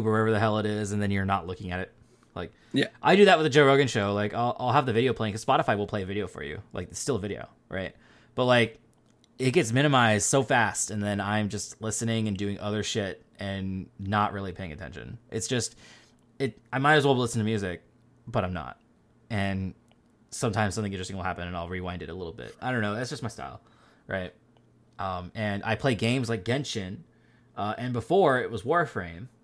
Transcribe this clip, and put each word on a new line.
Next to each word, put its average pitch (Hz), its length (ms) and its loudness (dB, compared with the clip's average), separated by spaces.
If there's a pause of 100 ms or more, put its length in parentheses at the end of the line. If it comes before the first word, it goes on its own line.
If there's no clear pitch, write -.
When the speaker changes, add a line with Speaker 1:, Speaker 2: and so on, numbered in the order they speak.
Speaker 1:
or 110 60 2
wherever 110 200 4
the 107 80 2
hell 107 200 2
it 104 60 -2
is, 104 260 -2
and 104 100 0
then 101 100 0
you're 98 140 0
not 95 220 0
looking 92 240 -8
at 90 80 -4
it. 92 120 -8 (440)
Like, 90 160 -10 (220)
Speaker 2:
Yeah. 139 140 2 (140)
Speaker 1:
I 170 140 6
do 202 100 10
that 190 120 8
with 156 80 4
the 156 40 4
Joe 143 160 8
Rogan 139 220 6
show. 101 260 0
Like, 104 200 -2
I'll, 120 260 0
I'll 123 120 0
have 135 140 4
the 123 80 0
video 120 200 4
playing 107 200 -2
'cause 110 120 -8
Spotify 131 320 2
will 101 100 -2
play 104 140 -4
a 92 40 -6
video 98 220 -4
for - 160 -12
you. 76 180 -10 (120)
Like, 90 160 -8
it's - 100 -12
still 135 160 -2
a 101 40 0
video, 98 280 -8 (220)
right? 92 260 -8 (400)
But, 127 100 0
like, 120 340 4 (600)
it 127 120 2
gets 127 200 4
minimized 123 560 4
so 139 160 4
fast, 117 480 0
and 104 100 -4
then 104 200 -2
I'm 104 280 0
just - 320 -10
listening 113 460 -2
and 98 100 -2
doing 101 220 -4
other 104 240 -4
shit 98 400 -4 (160)
and 95 480 -6 (120)
not 104 340 0
really 101 180 -6
paying 92 200 -10
attention. 73 460 -12 (140)
It's 110 160 -6
just, 123 280 -2 (640)
it. 131 200 -4 (120)
I 131 80 -2
might 147 160 6
as 139 100 6
well 139 120 6
listen 123 220 0
to 107 60 0
music, 98 360 -2 (460)
but 120 160 -2
I'm 90 100 -4
not. 71 260 -10 (500)
And 98 440 -4 (560)
sometimes 107 460 -2
something 104 180 -4
interesting 95 240 -8
will 92 60 -8
happen, 87 240 -6
and 90 100 -8
I'll 85 120 -6
rewind 90 340 -6
it 76 60 -12
a 85 40 -10
little 87 200 -10
bit. - 280 -14
I 127 100 -4
don't 123 100 -2
know. 104 120 -2
That's 120 160 -6
just 151 140 -10
my 110 60 -4
style, 65 300 -12 (480)
right? 92 260 -6 (680)
Um, 90 340 -6
and 104 300 -4
I 110 120 4
play 131 200 2
games 117 340 0
like 104 160 -2
Genshin, 110 540 -2 (580)
uh, 104 200 -2
and 123 160 -4
before 139 480 4
it 95 100 -4
was 104 120 -6
Warframe. 113 640 -2 (160)